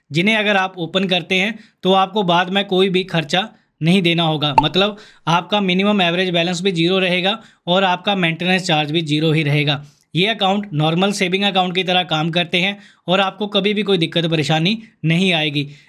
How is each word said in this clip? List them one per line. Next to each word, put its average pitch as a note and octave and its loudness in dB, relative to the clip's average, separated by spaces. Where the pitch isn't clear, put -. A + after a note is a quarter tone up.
जिन्हें F#3+ 0
अगर G#3 0
आप F#3+ -2
ओपन F3+ -2
करते F3 -2
हैं, G#3 -2
तो F#3 4
आपको F#3+ 2
बाद F3 2
में G3+ 0
कोई G3 2
भी F#3 0
खर्चा F3+ -4
नहीं F3+ 4
देना E3+ 2
होगा। D3+ 0
मतलब, G3 0
आपका F3 0
मिनिमम G3 2
एवरेज F3+ 0
बैलेंस E3+ -2
भी G3 0
ज़ीरो F3 2
रहेगा F#3 0
और F#3 2
आपका F#3 0
मेंटेनेंस F3 0
चार्ज D3+ 0
भी E3+ 0
ज़ीरो D3+ 0
ही D#3 0
रहेगा। D3 0
ये F3+ 2
अकाउंट G3+ -2
नॉर्मल E3 0
सेविंग F#3+ -2
अकाउंट F#3 0
की F#3 0
तरह F3+ 0
काम D#3+ -2
करते F3 -2
हैं G3 -2
और F#3 2
आपको F#3+ -2
कभी G3+ -2
भी G#3 -2
कोई G3 2
दिक्कत E3 -2
परेशानी D#3+ 0
नहीं F3 2
आएगी। D3 -2